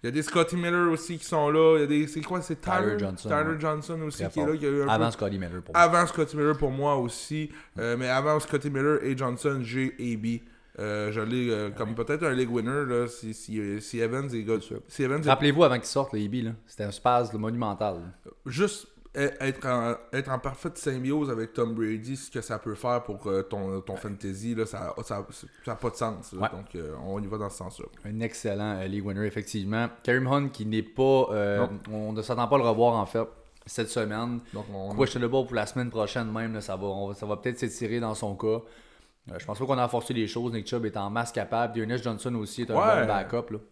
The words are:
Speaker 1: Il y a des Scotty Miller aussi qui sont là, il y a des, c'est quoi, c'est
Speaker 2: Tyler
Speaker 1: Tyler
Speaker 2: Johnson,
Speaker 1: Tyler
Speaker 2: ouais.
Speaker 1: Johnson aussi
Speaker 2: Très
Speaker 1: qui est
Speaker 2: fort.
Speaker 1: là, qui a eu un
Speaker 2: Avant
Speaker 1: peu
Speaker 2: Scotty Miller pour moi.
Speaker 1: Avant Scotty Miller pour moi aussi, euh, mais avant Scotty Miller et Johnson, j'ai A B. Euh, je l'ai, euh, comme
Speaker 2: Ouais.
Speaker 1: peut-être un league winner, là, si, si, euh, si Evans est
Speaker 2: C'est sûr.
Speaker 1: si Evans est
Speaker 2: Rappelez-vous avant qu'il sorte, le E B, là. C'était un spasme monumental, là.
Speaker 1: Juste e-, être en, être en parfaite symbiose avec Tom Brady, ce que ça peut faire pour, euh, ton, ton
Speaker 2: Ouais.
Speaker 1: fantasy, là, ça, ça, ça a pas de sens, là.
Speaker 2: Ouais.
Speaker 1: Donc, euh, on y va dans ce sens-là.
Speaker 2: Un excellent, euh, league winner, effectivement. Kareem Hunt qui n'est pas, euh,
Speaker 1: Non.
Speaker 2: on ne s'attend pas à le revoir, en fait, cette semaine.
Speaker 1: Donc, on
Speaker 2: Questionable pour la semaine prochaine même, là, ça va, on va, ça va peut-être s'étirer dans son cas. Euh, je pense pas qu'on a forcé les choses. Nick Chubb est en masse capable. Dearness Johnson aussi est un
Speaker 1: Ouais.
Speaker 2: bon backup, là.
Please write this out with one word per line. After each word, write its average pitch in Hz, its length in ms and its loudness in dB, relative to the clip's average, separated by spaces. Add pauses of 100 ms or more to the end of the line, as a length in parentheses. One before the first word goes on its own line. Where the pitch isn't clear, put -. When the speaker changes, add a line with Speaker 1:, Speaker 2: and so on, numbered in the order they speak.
Speaker 1:
Il 117 40 -4
y - 20 0
a - 20 0
des 147 120 0
Scotty 170 340 2
Miller 175 340 4
aussi 165 260 -2
qui - 80 -10
sont 151 240 2
là, 160 280 8
il 156 60 6
y - 20 4
a - 20 2
des, 147 220 4
c'est 160 140 -6
quoi, 180 200 -2
c'est - 180 -6
Speaker 2:
Tyler 180 220 0
Speaker 1:
Tyler 208 160 2
Speaker 2:
Johnson, 190 300 -4
Speaker 1:
Tyler 151 220 2
Speaker 2:
ouais. 156 100 -2
Speaker 1:
Johnson 156 420 -2
aussi 151 220 -6
Speaker 2:
Très - 80 -4
Speaker 1:
qui 151 80 -2
est - 20 2
Speaker 2:
fort. 151 100 2
Speaker 1:
là, 160 60 0
qui 147 80 -2
a - 20 4
eu 143 140 2
un 135 60 2
Speaker 2:
Avant 110 180 4
Speaker 1:
peu 117 60 2
Speaker 2:
Scotty 98 260 -2
Miller 90 240 -6
pour - 120 -12
moi. - 100 10
Speaker 1:
Avant 170 240 6
Scotty 151 280 0
Miller 147 220 4
pour 143 140 2
moi 139 240 2
aussi, 147 540 -2 (280)
euh, 120 180 0
mais 127 120 -2
avant 143 320 4
Scotty 147 300 0
Miller 139 340 4
et 131 120 2
Johnson, 131 460 0
j'ai 131 380 -2
A 120 180 -2
B. 113 220 -2 (400)
Euh, 104 320 -2
je 110 80 -2
l'ai, 120 300 0
euh, 107 200 0
comme 110 200 -4
Speaker 2:
Ouais. 113 40 -4
Speaker 1:
peut-être 143 300 -2
un 143 80 2
league 127 180 0
winner, 120 380 0
là, 120 180 2
si, 110 280 -10
si, 107 260 -6
euh, 101 180 -2
si 113 220 -6
Evans 117 240 0
est 135 60 -6 (160)
Speaker 2:
C'est 110 140 2
sûr. - 280 -10
Speaker 1:
si - 140 -4
Evans 139 200 0
est 151 60 2
Speaker 2:
Rappelez-vous 143 360 6
avant 127 120 8
qu'il 113 80 -2
sorte, 135 300 0
le 107 100 0
E 101 40 -2
B, 117 180 -2
là. 113 60 -4 (140)
C'était - 180 -8
un 101 60 -4
spasme 120 460 2
monumental, 107 600 -2
là. 85 340 -14 (160)
Speaker 1:
Juste 147 420 -2 (260)
e-, 139 140 2 (120)
être 135 280 -2
en, 117 280 2 (180)
être 135 160 -2
en 127 80 0
parfaite 135 400 -6
symbiose 139 500 0
avec 113 240 -2
Tom 113 220 0
Brady, 110 420 -2
ce - 140 -12
que 120 100 -6
ça 110 180 -6
peut 107 160 -4
faire 123 280 0
pour, 101 240 -8
euh, 95 160 2
ton, 95 400 -4
ton 98 100 -8
Speaker 2:
Ouais. 92 80 -6
Speaker 1:
fantasy, 101 540 -6
là, 110 100 0
ça, - 300 -6 (100)
ça, - 220 -6 (360)
ça 120 100 -6
a - 20 -4
pas 117 160 -2
de - 60 -14
sens, 107 360 -4
là. 92 80 -8
Speaker 2:
Ouais. 107 100 2
Speaker 1:
Donc, 98 240 -14
euh, 78 200 -8 (100)
on 98 180 -4
y 101 40 -6
va 104 100 -6
dans 101 140 -4
ce - 80 -14
sens-là. - 260 -10 (220)
Speaker 2:
Un 107 140 -4
excellent, 104 600 -2
euh, 95 60 -4
league 98 180 -4
winner, 101 220 -2
effectivement. 107 600 -2 (140)
Kareem 127 240 4
Hunt 139 220 2
qui 110 160 -6
n'est 110 180 2
pas, 131 500 6
euh, 101 260 2
Speaker 1:
Non. 101 220 0 (120)
Speaker 2:
on 107 220 -4
ne 107 80 -4
s'attend 120 260 0
pas 139 80 6
à 131 40 6
le 120 40 2
revoir, 117 300 6
en 107 100 0
fait, 113 240 -2 (380)
cette - 240 -4
semaine. 117 500 -2 (140)
Speaker 1:
Donc, 104 180 -8
on 98 240 -6
Speaker 2:
Questionable 123 360 2
pour 127 220 2
la 107 120 0
semaine 123 240 -4
prochaine 110 420 -2
même, 110 220 -4
là, 104 80 -6
ça 101 140 -6
va, 95 100 -4
on 98 220 -2
va, 101 60 -6
ça 104 120 -8
va 104 100 -2
peut-être 123 220 -4
s'étirer 117 420 -2
dans 110 140 -2
son 104 220 -4
cas. 110 260 0 (680)
Euh, 92 80 -10
je - 80 -12
pense 104 100 -6
pas 127 100 -4
qu'on 131 120 2
a 123 80 2
forcé 120 260 -2
les 113 140 2
choses. 117 260 -4
Nick 107 140 -6
Chubb 117 180 -2
est 107 120 -4
en 101 120 -2
masse 117 220 -2
capable. 113 440 0
Dearness 113 280 -2
Johnson 120 320 -4
aussi 110 280 -6
est 117 100 -4
un - 20 0
Speaker 1:
Ouais. 185 280 4
Speaker 2:
bon 113 40 2
backup, 104 460 0
là. 107 60 -6 (140)